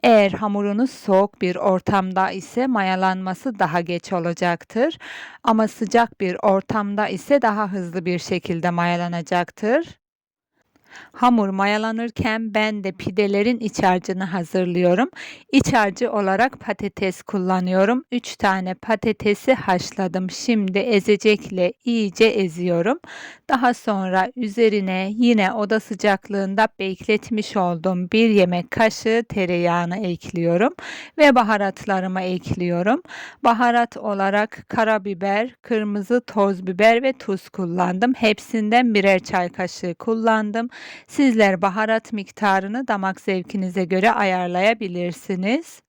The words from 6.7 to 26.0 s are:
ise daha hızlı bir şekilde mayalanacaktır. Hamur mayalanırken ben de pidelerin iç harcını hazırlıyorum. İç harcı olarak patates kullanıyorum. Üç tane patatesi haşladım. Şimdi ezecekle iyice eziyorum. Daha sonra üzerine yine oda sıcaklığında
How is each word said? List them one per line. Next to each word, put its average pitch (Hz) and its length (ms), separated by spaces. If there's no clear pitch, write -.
ise 277 340
daha 208 300
hızlı 180 320
bir 180 140
şekilde 175 520
mayalanacaktır. 175 1300
Hamur 233 360
mayalanırken 220 1040
ben 214 300
de 185 80
pidelerin 202 680
iç 220 220
harcını 185 420
hazırlıyorum. 180 840
İç 269 200
harcı 220 400
olarak 202 480
patates 196 640
kullanıyorum. 185 880
Üç - 240
tane 190 380
patatesi 214 800
haşladım. 185 760
Şimdi 196 480
ezecekle 202 960
iyice 220 400
eziyorum. 180 720
Daha 247 260
sonra 190 640
üzerine 202 760
yine 226 380
oda 220 280
sıcaklığında 196 880